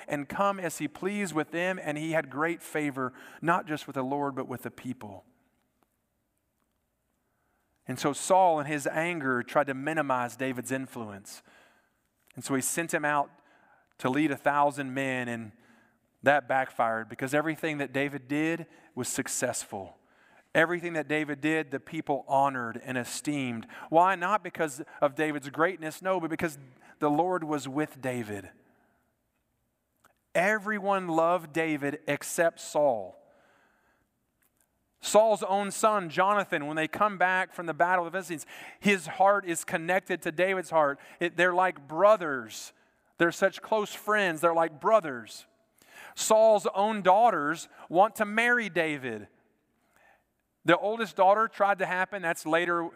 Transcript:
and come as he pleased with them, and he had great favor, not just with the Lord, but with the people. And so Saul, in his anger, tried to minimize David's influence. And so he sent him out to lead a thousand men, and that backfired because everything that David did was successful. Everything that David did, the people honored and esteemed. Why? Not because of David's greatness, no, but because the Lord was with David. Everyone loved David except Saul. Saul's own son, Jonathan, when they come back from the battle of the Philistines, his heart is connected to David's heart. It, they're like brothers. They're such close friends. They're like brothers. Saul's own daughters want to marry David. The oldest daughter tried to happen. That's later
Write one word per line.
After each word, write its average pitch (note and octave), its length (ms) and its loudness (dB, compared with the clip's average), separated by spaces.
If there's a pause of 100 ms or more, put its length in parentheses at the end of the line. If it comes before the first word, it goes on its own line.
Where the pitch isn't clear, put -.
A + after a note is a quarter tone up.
and C#3+ 220 -6
come G3 300 0
as E3+ 200 -8
he D3+ 100 -4
pleased G3 460 -6
with D3+ 160 -2
them, F3+ 320 -2
and D3 160 -6
he D#3+ 140 -6
had D#3 180 -2
great D#3+ 320 -2
favor, C3+ 500 -4 (300)
not E3+ 240 0
just D3+ 200 -6
with C3+ 80 -12
the C3+ 100 -4
Lord, C#3 300 -4
but C3 140 -8
with B2 140 -10
the A#2 80 -8
people. G#2+ 540 -14 (2500)
And C3 120 -8
so C#3+ 140 0
Saul, F3+ 480 4
in C#3 60 -4
his D3 200 -4
anger, D#3 560 -2
tried C#3 260 0
to C3+ 60 -2
minimize C3+ 640 -4
David's B2+ 360 -6
influence. A2+ 680 -10 (920)
And B2+ 100 -12
so C#3 100 -2
he C3 60 2
sent E3+ 320 -4
him D#3 120 0
out D3 260 0 (680)
to B2+ 120 -2
lead D3 200 2
a C#3 60 -4
thousand C#3+ 560 0
men, C3 360 -4
and A2+ 240 -10 (680)
that C3+ 260 4
backfired A#2 600 -2
because B2 240 -8
everything D3+ 460 -2
that C3 140 -6
David C#3 360 -4
did D#3+ 380 -2 (280)
was B2 140 -6
successful. - 880 -6 (580)
Everything E3+ 400 0
that D3 140 -4
David D3+ 320 -4
did, D#3 300 0
the C3+ 80 -6
people D3 480 -6
honored C3 580 0
and B2+ 140 -6
esteemed. B2 680 -4 (220)
Why? F3+ 280 4
Not F3+ 260 -2
because D#3+ 400 -6 (180)
of C#3 140 2
David's D3 340 -4
greatness, D#3+ 540 -2
no, F#3+ 160 -2
but D#3+ 120 -4
because D#3 280 -4 (400)
the D3+ 100 2
Lord E3+ 360 2
was D3 240 -4
with C#3+ 320 -4
David. A2 500 -6 (1800)
Everyone G3 720 0
loved E3 460 2
David D3 560 -2
except E3 520 0
Saul. A#2+ 540 0 (1900)
Saul's G#3+ 440 4
own G3 260 -2
son, G3+ 400 0
Jonathan, F3+ 560 0
when D3+ 100 -8
they D#3 120 0
come G3+ 300 -2
back F#3 340 0
from F3 140 -10
the D#3+ 80 -4
battle F3 300 2
of E3 80 -10
the F3+ 40 -4
Philistines, E3+ 300 -8 (340)
his F#3+ 260 2
heart G3 400 4
is E3+ 160 -4
connected F3+ 600 -2
to E3+ 100 -6
David's F3+ 380 -2
heart. D3 280 2 (220)
It, E3+ 160 -4
they're F3 180 4
like F3 320 0
brothers. D#3 840 2 (460)
They're E3+ 120 4
such F#3 320 0
close G#3+ 320 -2
friends. F#3+ 460 0
They're E3+ 120 4
like E3 280 0
brothers. D#3+ 640 0 (720)
Saul's A3 580 8
own G#3 280 2
daughters F3+ 640 4 (200)
want G3 280 4
to A3 80 0
marry A3+ 440 2
David. C#3 600 -2 (1400)
The D#3+ 120 6
oldest G#3+ 380 -4
daughter G3+ 320 4
tried G3+ 320 0
to F#3 80 -4
happen. F#3 340 -4
That's E3+ 240 -4
later E3+ 500 0